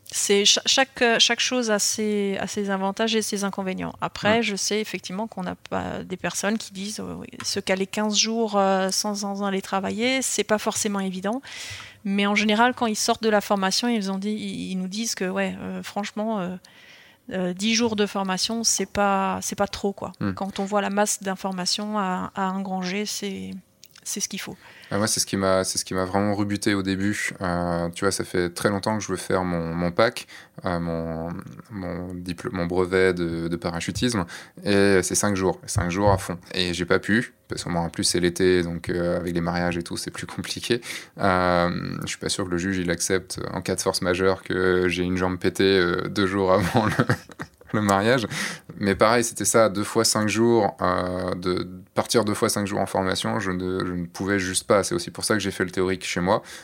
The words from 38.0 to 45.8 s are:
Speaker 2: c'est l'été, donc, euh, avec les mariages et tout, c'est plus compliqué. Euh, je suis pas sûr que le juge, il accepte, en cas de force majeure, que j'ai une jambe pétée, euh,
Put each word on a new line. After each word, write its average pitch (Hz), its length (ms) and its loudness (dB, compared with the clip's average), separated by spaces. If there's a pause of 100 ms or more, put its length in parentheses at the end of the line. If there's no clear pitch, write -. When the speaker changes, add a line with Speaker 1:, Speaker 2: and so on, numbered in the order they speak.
Speaker 2:
c'est 92 160 0
l'été, 90 420 4
donc, 85 260 -6
euh, 87 300 0
avec 87 160 -4
les 85 80 0
mariages 87 340 0
et 85 60 -2
tout, 90 160 -8
c'est - 120 -8
plus - 160 -10
compliqué. - 540 -4 (400)
Euh, 90 500 4 (320)
je - 40 -4
suis - 120 -8
pas 90 120 -4
sûr 98 160 -2
que 90 40 -8
le 87 80 0
juge, 95 200 0
il 87 120 0
accepte, 90 500 -2 (120)
en 90 80 -4
cas 92 140 -2
de - 80 -2
force - 180 0
majeure, 92 420 2
que 92 460 2
j'ai 87 140 0
une 90 160 0
jambe 92 200 0
pétée, 98 260 2
euh, 92 440 4